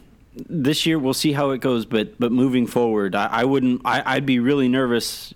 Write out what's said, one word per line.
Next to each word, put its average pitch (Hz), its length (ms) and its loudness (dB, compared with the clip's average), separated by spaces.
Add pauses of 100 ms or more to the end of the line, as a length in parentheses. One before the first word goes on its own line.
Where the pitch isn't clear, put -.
(500)
this 151 360 0
year 160 140 2
we'll 131 140 0
see 151 200 0
how 139 180 0
it 131 80 -4
goes, 120 260 0
but, 107 340 -2
but 117 120 0
moving 127 360 2
forward, 107 480 0
I, 101 120 0
I 113 180 0
wouldn't, 127 400 0
I, 123 180 0 (120)
I'd 135 100 -2
be 127 140 2
really 135 300 2
nervous, 123 680 -2